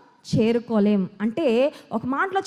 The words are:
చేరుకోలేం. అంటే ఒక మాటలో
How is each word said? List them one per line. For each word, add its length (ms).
చేరుకోలేం. 720
అంటే 520
ఒక 140
మాటలో 420